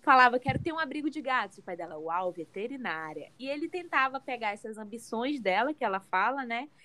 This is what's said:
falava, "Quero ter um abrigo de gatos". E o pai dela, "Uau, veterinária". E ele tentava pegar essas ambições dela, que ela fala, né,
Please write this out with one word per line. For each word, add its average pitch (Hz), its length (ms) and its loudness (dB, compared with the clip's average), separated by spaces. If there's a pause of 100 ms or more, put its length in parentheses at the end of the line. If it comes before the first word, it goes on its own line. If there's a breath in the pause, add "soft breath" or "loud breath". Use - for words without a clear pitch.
falava, 254 380 8
"Quero 262 200 0
ter 330 140 -2
um 320 60 -4
abrigo 302 300 -2
de 302 120 -8
gatos". 240 360 -2
E 190 40 -20
o - 20 -20
pai 185 140 -6
dela, 170 200 -8
"Uau, 170 340 -2
veterinária". 170 1080 -8
E 254 100 -8
ele 302 200 -4
tentava 285 500 0
pegar 226 320 -4
essas 214 260 -8
ambições 233 600 -4
dela, 214 340 2
que 269 100 -4
ela 196 160 0
fala, 226 460 0
né, 233 220 -4 (180 soft breath)